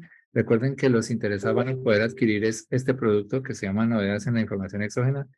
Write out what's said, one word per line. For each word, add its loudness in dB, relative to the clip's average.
recuerden 2
que 2
los 2
interesados -2
van 0
a -4
poder 2
adquirir 0
es-, -4
este 0
producto 0
que -10
se -8
llama 0
Novedades 0
en 0
la 2
Información -6
Exógena. -2